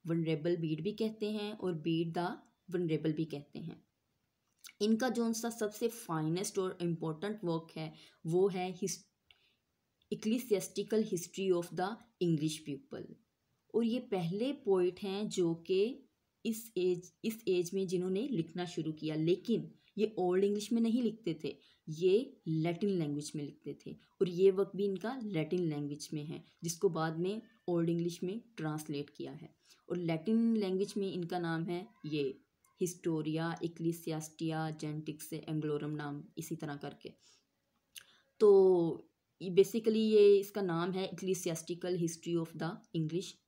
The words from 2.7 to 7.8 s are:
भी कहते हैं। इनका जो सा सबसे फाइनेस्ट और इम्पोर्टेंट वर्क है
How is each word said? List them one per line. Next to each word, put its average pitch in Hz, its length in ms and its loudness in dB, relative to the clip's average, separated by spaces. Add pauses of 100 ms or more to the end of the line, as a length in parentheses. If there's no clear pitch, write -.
भी 160 120 -2
कहते 143 340 -12
हैं। - 240 -12 (1000)
इनका 220 280 2
जो 226 240 0
सा 233 160 -4
सबसे 226 380 -4
फाइनेस्ट 170 720 -2
और 185 220 -2
इम्पोर्टेंट 170 640 -2
वर्क 165 240 -2 (100)
है 156 160 -8 (320)